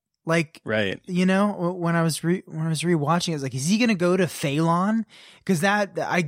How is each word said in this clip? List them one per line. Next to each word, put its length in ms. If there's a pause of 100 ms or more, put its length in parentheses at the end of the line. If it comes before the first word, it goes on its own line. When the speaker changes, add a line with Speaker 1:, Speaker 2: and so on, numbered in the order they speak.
(260)
Speaker 1:
Like, 380
Speaker 2:
Right. 420
Speaker 1:
you 200
know, 260
w-, 220
when 220
I 60
was 220
re-, 220
when 180
I 60
was 100
rewatching, 520
I 20
was 80
like, 120
"Is 140
he 80
gonna 180
go 220
to 80
Phalon?" 800 (400)
'Cause 160
that, 400
I, 280